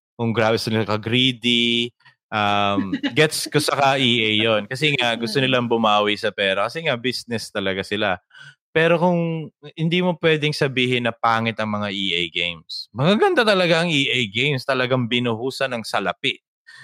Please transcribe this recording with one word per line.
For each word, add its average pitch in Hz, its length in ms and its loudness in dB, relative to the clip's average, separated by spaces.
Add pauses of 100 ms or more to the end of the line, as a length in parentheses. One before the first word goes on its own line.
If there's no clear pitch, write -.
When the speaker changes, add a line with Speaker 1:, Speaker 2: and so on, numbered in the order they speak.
(200)
Speaker 1:
kung 113 160 0
grabe 113 240 4
sila 110 240 0
ka-greedy." 120 1120 0 (300)
Um, 101 640 0
Speaker 2:
<laughs> 277 240 -6
Speaker 1:
gets 151 320 2
ko 147 160 0
sa 143 160 0
ka 135 120 4 (120)
E 120 160 4
A 110 160 0
yun. 107 320 2
Kasi 135 320 -2
nga, 120 160 0
gusto 113 240 -2
Speaker 2:
Mm-mm. 131 80 2
Speaker 1:
nilang 123 240 2
bumawi 104 480 2
sa 104 160 -4
pera. 98 320 0
Kasi 143 160 -6
nga, 139 160 -2
business 117 560 -6
talaga 95 320 -4
sila. 104 320 -2 (560)
Pero 165 240 4
kung 165 500 0 (300)
hindi 165 240 0
mo 180 160 0
pwedeng 151 340 2
sabihin 127 540 0
na 113 80 -2
pangit 113 420 0
ang 107 140 -2
mga 104 240 -2
E 95 240 -2
A 87 100 0
games. 87 640 -6
Magaganda 226 560 2
talaga 180 340 2
ang 170 140 0
E 139 160 2
A 123 160 0
games. 123 400 -2
Talagang 127 400 0
binuhusan 123 640 -2
ng 117 160 -8
salapi. 104 560 -4 (420)